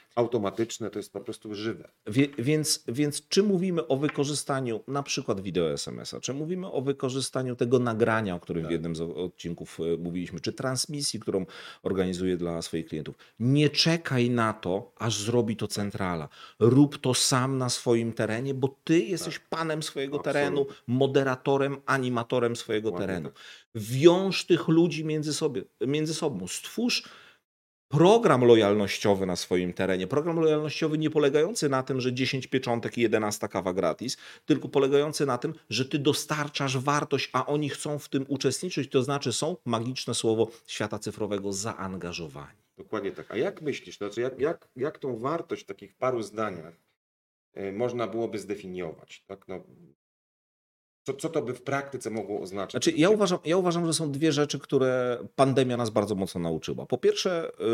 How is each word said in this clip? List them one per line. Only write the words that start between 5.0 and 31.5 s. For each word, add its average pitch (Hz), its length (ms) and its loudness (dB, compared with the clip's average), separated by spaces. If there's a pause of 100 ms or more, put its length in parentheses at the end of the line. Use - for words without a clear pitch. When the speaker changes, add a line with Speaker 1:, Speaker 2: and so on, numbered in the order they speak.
Speaker 2:
przykład 113 380 -4
wideo 87 320 0
S - 160 -6
M 60 120 -10
S-a, - 200 -12
czy 127 140 -6
mówimy 180 380 -6
o - 100 -2
wykorzystaniu 131 720 -2
tego 123 220 4
nagrania, 113 560 2
o 87 60 -6
którym 82 220 -6
w 78 40 -6
Speaker 1:
Tak. 80 60 -2
Speaker 2:
jednym 82 240 -2
z 80 40 -6
o-, 82 140 -6 (100)
odcinków, 87 560 -10
e, 82 160 0
mówiliśmy, 87 440 -6
czy 107 120 -4
transmisji, 131 680 -4
którą 95 260 -2 (360)
organizuję 92 540 0
dla 85 260 -2
swoich 80 240 -4
klientów, 76 280 -8 (260)
nie 143 300 4
czekaj 147 600 2
na 117 220 2
to, 95 440 -4
aż 110 260 -2
zrobi 113 340 0
to 107 120 -4
centrala. 95 600 -4 (320)
Rób 135 380 6
to 127 160 0
sam 131 440 2
na 127 100 -2
swoim 117 440 2
terenie, 117 420 -2
bo 131 300 -2
ty 160 160 4
jesteś 185 380 -4
Speaker 1:
Tak. - 100 -20
Speaker 2:
panem 160 340 -2
swojego 139 360 -4
Speaker 1:
Absolutnie. 143 240 0
Speaker 2:
terenu, 139 240 0 (200)
moderatorem, 135 920 2 (100)
animatorem 123 680 0
swojego 110 340 -2
Speaker 1:
Dokładnie 95 160 -2
Speaker 2:
terenu. 87 220 -4
Speaker 1:
tak. - 100 -20 (360)
Speaker 2:
Wiąż 165 720 4
tych 165 240 2
ludzi 160 360 4
między 156 300 -2
sobie, 143 280 -2 (240)
między 156 280 0
sobą. 123 340 -4
Stwórz - 540 -4 (880)
program 165 540 8
lojalnościowy 101 800 6
na 90 100 -2
swoim 90 360 0
terenie. 92 340 0
Program 165 340 0
lojalnościowy 156 580 0
nie 156 120 0
polegający 147 580 2